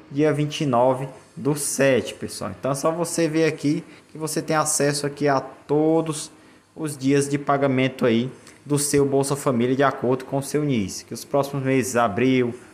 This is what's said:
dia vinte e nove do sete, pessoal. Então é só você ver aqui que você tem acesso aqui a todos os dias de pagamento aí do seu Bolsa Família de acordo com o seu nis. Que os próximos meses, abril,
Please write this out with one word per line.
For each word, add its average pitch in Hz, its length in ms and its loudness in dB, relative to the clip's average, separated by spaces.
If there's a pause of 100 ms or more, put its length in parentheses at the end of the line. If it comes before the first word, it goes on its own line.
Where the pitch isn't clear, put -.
(120)
dia 147 200 2
vinte 147 300 -2
e 151 60 0
nove 131 420 2 (260)
do 147 200 -2
sete, 135 580 0
pessoal. 101 380 -10
Então 127 180 -6
é 127 60 0
só 156 160 0
você 165 360 -2
ver 160 180 2
aqui 156 380 -2 (280)
que 156 80 -16
você 156 200 -6
tem 156 160 -2
acesso 147 520 0
aqui 143 200 -2
a 135 120 4
todos 156 920 0 (440)
os 151 200 -8
dias 139 320 2
de 139 120 -2
pagamento 135 680 0
aí 120 260 2 (340)
do 143 140 0
seu 143 260 2
Bolsa 135 300 0
Família 127 400 0
de 135 80 2
acordo 131 400 0
com - 140 -4
o 139 40 -2
seu 151 220 -2
nis. 113 400 -2
Que - 100 -16
os 117 120 -12
próximos 139 400 -2
meses, 123 320 2
abril, 120 580 2 (180)